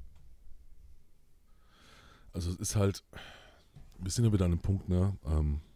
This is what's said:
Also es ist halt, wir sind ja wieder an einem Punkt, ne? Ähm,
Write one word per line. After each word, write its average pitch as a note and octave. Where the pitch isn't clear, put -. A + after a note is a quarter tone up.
Also E2
es F#2
ist -
halt, G2
wir F#2
sind A#2+
ja G#2+
wieder F#2+
an F2
einem F2
Punkt, G2
ne? F#2
Ähm, D2+